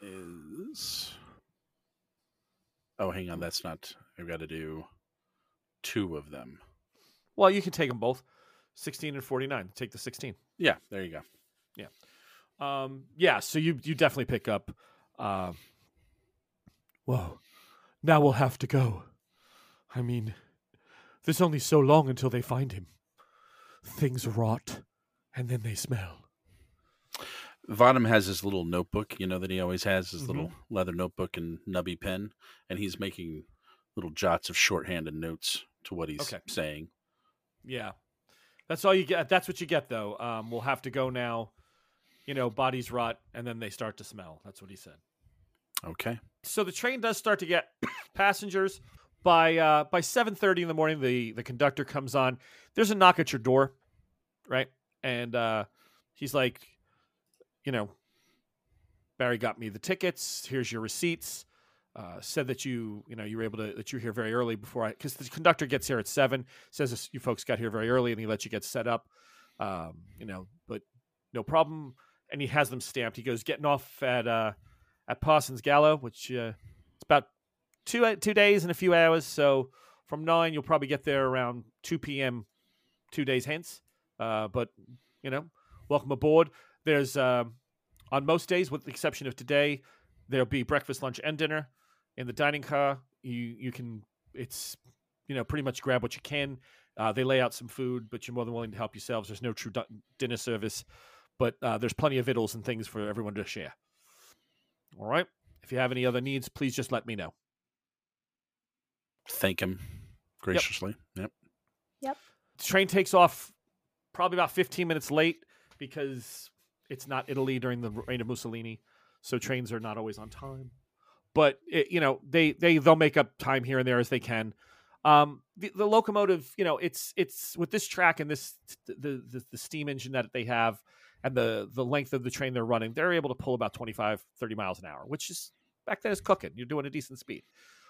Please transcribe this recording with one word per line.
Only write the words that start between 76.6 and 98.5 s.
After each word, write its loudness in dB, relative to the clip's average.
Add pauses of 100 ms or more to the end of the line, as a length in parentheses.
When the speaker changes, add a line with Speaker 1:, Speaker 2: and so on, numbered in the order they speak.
Speaker 2:
it's -20
about 4 (560)
two, 2
uh, 4
two 0
days 8
and -2
a 0
few 4
hours. 8
So 4 (360)
from -8
nine, 4
you'll -4
probably 2
get -2
there 2
around -2 (180)
two -4
P -4
M, -2 (640)
two -2
days 2
hence. -8 (380)
Uh, -2
but, -2 (540)
you -8
know, -6 (380)
welcome 0
aboard. 6 (340)
There's, 2
um, 2 (560)
on 0
most 2
days, 2
with -6
the -14
exception -4
of -8
today, 2 (480)
there'll 2
be -2
breakfast, -2
lunch, -6
and -4
dinner -2 (480)
in -8
the -8
dining 0
car. 0 (240)
You, -8
you -8
can, -12 (300)
it's, -12 (500)
you -8
know, -2
pretty -4
much -6
grab 2
what -6
you -20
can. -6 (360)
Uh, 0
they 0
lay 4
out 0
some -14
food, -6
but -12
you're -12
more -4
than -8